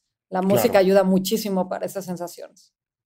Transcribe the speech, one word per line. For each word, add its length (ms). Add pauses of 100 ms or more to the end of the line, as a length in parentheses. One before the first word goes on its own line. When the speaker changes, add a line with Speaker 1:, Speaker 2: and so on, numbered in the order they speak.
(280)
Speaker 1:
La 120
Speaker 2:
Claro. 140
Speaker 1:
música 240
ayuda 240
muchísimo 680
para 180
esas 180
sensaciones. 680 (340)